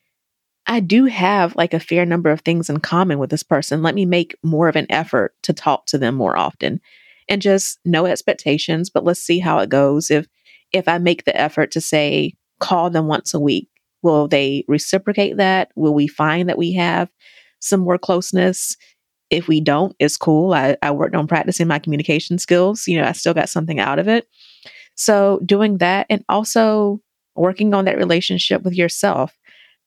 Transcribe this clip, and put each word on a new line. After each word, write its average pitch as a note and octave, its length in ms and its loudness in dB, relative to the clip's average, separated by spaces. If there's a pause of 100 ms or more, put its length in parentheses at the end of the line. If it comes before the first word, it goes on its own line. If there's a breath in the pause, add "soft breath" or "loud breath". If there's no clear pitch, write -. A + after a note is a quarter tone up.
(680)
I A3+ 140 0
do G#3 240 4
have, G3 520 2
like, E3+ 180 0
a E3 60 -2
fair F3 260 0
number E3+ 240 0
of D3+ 100 0
things E3 300 -2
in D3+ 100 -2
common E3+ 380 0
with C3+ 100 -2
this D3+ 140 -2
person. D3+ 400 -2
Let D#3+ 120 0
me G3 120 0
make F3 360 0
more E3 240 2
of D#3 100 2
an D#3 120 -2
effort C#3 540 -2
to - 100 0
talk - 360 -2
to C#3+ 100 -2
them C3 160 -2
more A2 240 0
often," - 420 -4 (480 soft breath)
and G3+ 140 -2
just G3 420 0
no E3+ 220 2
expectations, D#3+ 840 -2
but - 160 -2
let's F3 180 0
see F3 180 0
how D#3+ 180 0
it G2 100 0
goes. C#3 420 2
If, D3+ 160 0 (460 soft breath)
if F#3 160 -2
I E3+ 80 2
make F3 280 0
the - 120 0
effort D3+ 360 -2
to, E3 100 -2
say, D3 500 0 (280)
"Call F3 280 0
them D#3+ 200 0
once - 260 -4
a D3+ 60 -2
week," C#3+ 280 0 (320)
will D3+ 260 2
they C#3 420 0
reciprocate F#3+ 680 -2
that? F#3+ 380 0
Will D#3 180 2
we D3 160 2
find D#3+ 400 -2
that - 80 -2
we E3+ 160 -2
have F3 380 -2 (500 soft breath)
some G3 200 0
more F3+ 180 0
closeness? F3+ 800 -2 (540 soft breath)
If E3+ 180 -2
we D#3 140 4
don't, D3 360 0
it's D3 200 0
cool. E3 340 2
I, C#3 300 2
I D3 80 0
worked D3 260 -2
on D#3 100 -2
practicing E3 400 0
my D3+ 120 0
communication D#3 580 -2
skills. F#3 500 0
You E3+ 140 0
know, - 60 0
I E3 60 -2
still E3+ 200 -2
got - 160 -2
something D#3+ 320 -4
out C#3 180 -2
of F3 80 -2
it. A3+ 220 0 (680 loud breath)
So G3+ 520 2
doing G3+ 320 2
that F3+ 320 0
and G#3 180 0
also G#3+ 720 0 (340)
working F#3+ 380 0
on G3 140 2
that F3 100 0
relationship F3+ 640 0
with F3+ 120 -4
yourself. E3+ 580 -2 (540 soft breath)